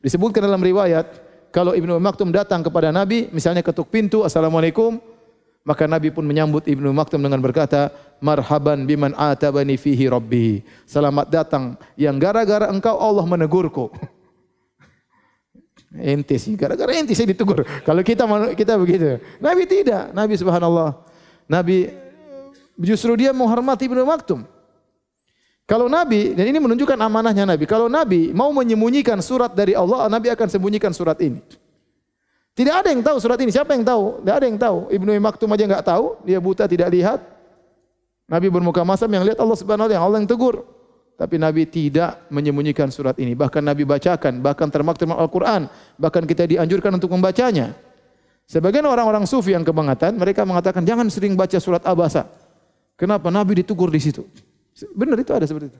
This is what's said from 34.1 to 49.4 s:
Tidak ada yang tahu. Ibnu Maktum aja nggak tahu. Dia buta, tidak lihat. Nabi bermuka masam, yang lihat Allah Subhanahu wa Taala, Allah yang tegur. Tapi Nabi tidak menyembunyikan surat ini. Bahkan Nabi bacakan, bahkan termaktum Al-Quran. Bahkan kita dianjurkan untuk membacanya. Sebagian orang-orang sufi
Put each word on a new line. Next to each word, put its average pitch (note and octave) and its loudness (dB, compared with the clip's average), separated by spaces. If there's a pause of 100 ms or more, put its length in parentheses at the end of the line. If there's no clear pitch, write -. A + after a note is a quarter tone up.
Tidak C4+ 0
ada C#4 2
yang A3 -2
tahu. G3 -2
Ibnu G3+ 0 (120)
Maktum G#3+ -2
aja G#3 2
nggak G3 0
tahu. A#3 0
Dia F#3 0
buta, F#3+ 0
tidak F3 2
lihat. F3+ 0 (1040)
Nabi F3 0
bermuka F3 0
masam, F#3+ 0
yang F#3+ 0
lihat A3 0
Allah A3+ 0
Subhanahu G#3+ -2
wa A3 0
Taala, F3+ 2
Allah G#3 2
yang G3+ -2
tegur. A#3+ 0 (520)
Tapi E3 -2
Nabi D#3 2
tidak D#3+ -2
menyembunyikan C#3+ -2
surat C3 -4
ini. A#2+ -4
Bahkan C#3+ 0
Nabi D3 0
bacakan, C#3 0
bahkan C#3+ 0
termaktum D#3+ -2
Al-Quran. E3+ -2 (280)
Bahkan D#3+ 0
kita E3 0
dianjurkan F3+ 0
untuk F3+ -2
membacanya. F#3 0 (720)
Sebagian F#3+ 2
orang-orang A#3 2
sufi G3 0